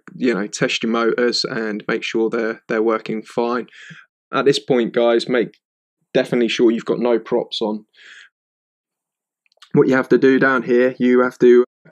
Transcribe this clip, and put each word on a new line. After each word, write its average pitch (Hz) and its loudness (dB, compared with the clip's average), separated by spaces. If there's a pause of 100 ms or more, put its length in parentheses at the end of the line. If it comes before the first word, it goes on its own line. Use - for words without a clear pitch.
(140)
you 123 -2
know, 101 -4
test - -4
your 113 -2
motors 117 0
and 107 -6
make 113 -4
sure 110 -2
they're, 110 -6
they're 113 -2
working 110 -4
fine. 120 -4 (680)
At 131 -2
this 143 2
point, 120 0
guys, 117 0
make 120 -2 (580)
definitely 123 0
sure 117 2
you've 113 -4
got 107 -4
no 117 0
props - -6
on. 107 -6 (1900)
What 143 4
you 131 2
have 131 -2
to 127 6
do 131 4
down 131 0
here, 127 0
you 123 2
have 127 -4
to 123 6 (280)